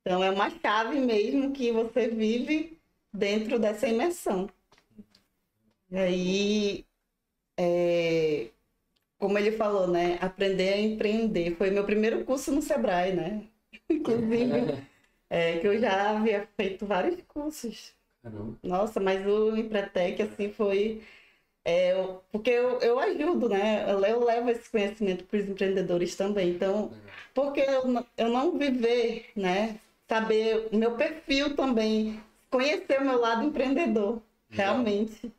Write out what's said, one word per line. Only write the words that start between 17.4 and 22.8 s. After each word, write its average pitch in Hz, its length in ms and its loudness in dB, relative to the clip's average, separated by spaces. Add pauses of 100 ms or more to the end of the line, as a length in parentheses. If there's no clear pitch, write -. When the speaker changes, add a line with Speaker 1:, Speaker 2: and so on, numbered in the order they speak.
Speaker 2:
Caramba. - 420 -10
Speaker 1:
Nossa, 196 360 -2
mas 190 260 0
o 214 300 2
Empretec, 214 680 -2
assim, 208 280 -4
foi, 208 520 -2 (600)
é, 180 300 2
eu, 185 380 -4
porque 214 180 0
eu, 247 320 2